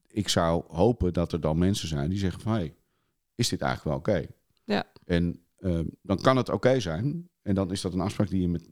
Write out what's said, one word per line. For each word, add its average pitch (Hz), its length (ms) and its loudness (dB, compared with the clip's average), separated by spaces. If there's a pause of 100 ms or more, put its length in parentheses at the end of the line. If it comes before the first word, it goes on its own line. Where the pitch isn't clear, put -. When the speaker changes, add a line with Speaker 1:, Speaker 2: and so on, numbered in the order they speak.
Speaker 1:
ik - 220 -2
zou 85 380 2
hopen 92 460 2
dat 85 200 0
er 82 80 -2
dan 78 160 2
mensen 92 300 2
zijn 73 220 -2
die 98 100 -2
zeggen 95 220 -2
van, 107 120 -4
"Hey, 85 220 -4 (600)
is 123 140 0
dit 87 120 -4
eigenlijk 67 440 -2
wel 107 100 2
oké?" 69 120 -2 (360)
Speaker 2:
Ja. 208 200 -2 (220)
Speaker 1:
En, 87 340 0 (200)
ehm, 85 260 0 (160)
dan 98 200 -2
kan 131 160 4
het 120 120 0
oké 127 300 2
zijn. 131 500 -4 (120)
En 98 140 0
dan 95 160 0
is 98 100 -4
dat 90 120 -4
een 92 80 -2
afspraak 98 280 -2
die 95 120 0
je 90 80 2
met, 85 220 -4